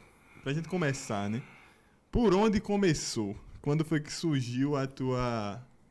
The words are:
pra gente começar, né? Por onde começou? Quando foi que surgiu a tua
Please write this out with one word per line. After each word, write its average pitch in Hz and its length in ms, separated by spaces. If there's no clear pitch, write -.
pra 135 80
gente 156 160
começar, 135 600
né? 117 140
Por 233 220
onde 196 260
começou? 151 760
Quando 151 240
foi 156 140
que 151 120
surgiu 139 640
a 135 120
tua 123 760